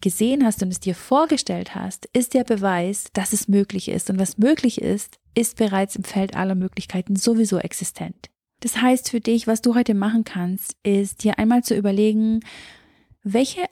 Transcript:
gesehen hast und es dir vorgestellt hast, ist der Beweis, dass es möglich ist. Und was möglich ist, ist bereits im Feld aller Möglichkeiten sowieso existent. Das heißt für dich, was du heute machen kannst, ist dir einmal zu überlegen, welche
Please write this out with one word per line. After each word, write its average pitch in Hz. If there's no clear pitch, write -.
gesehen 247
hast 220
und 185
es 180
dir 185
vorgestellt 254
hast, -
ist 247
der 254
Beweis, 196
dass 190
es -
möglich 202
ist. -
Und 190
was 190
möglich 254
ist, -
ist 233
bereits 196
im 196
Feld 190
aller 190
Möglichkeiten 185
sowieso 220
existent. -
Das 233
heißt 254
für 240
dich, 226
was 226
du 233
heute 240
machen 214
kannst, 185
ist 196
dir 214
einmal 233
zu 226
überlegen, 214
welche 262